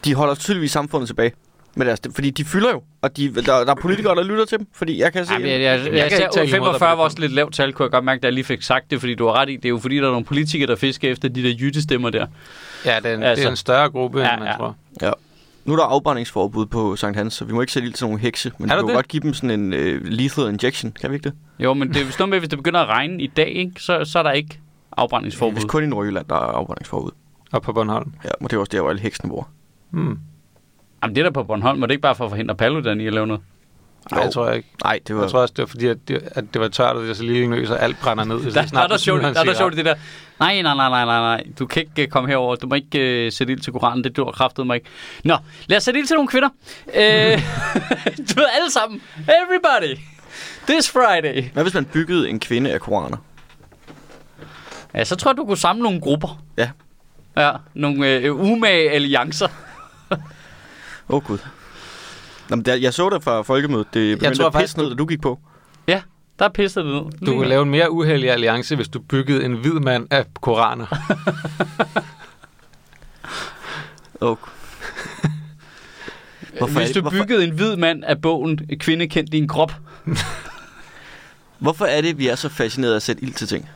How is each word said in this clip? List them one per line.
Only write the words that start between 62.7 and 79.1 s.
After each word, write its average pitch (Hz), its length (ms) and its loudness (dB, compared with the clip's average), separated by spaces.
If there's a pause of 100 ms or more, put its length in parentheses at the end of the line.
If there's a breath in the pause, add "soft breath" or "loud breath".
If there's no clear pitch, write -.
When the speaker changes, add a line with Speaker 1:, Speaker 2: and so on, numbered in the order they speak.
Speaker 1:
jeg 127 200 2
så 180 160 2
dig 180 120 0
fra 113 200 0
folkemødet. 131 520 0
Det 110 160 4
Speaker 3:
Jeg 107 80 0
Speaker 1:
begyndte 131 200 0
Speaker 3:
tror 165 80 4
Speaker 1:
at 156 60 2
pisse 151 80 2
Speaker 3:
faktisk, - 160 -2
Speaker 1:
ned, 156 80 0
Speaker 3:
du 139 60 -4
Speaker 1:
da 120 60 -8
du 147 100 -2
gik 156 140 -4
på. 127 180 -2 (500 soft breath)
Speaker 2:
Ja, 185 140 2 (360)
der 202 100 4
pissede 190 360 0
det 143 100 -2
ned. 143 80 -2
Speaker 3:
Du 156 60 -10 (120)
Speaker 2:
Lige 185 140 -4
Speaker 3:
kunne 135 80 2
Speaker 2:
der. 127 60 2
Speaker 3:
lave 135 140 4
en 143 80 2
mere 156 200 4
uheldig 156 400 2
alliance, 120 460 2
hvis 117 120 -2
du 120 120 -8
byggede 135 440 0
en 123 80 -2
hvid 123 200 0
mand 131 380 0
af 139 140 2 (160)
koraner. 117 460 2
Speaker 1:
<laughs> - 140 -4 (3250 loud breath)
Åh, 117 160 0
Gud. - 140 -18 (2000 loud breath)
Hvorfor 147 200 0
Speaker 2:
Hvis 170 40 2
Speaker 1:
er - 40 2
det, - 80 -2
Speaker 2:
du 196 60 2
Speaker 1:
hvorfor 185 240 0
Speaker 2:
byggede 202 200 2
en 170 60 0
hvid 196 260 0
mand 165 280 0
af 151 180 0
bogen 160 380 0 (200)
Kvinde 165 280 0
kendt 156 240 -2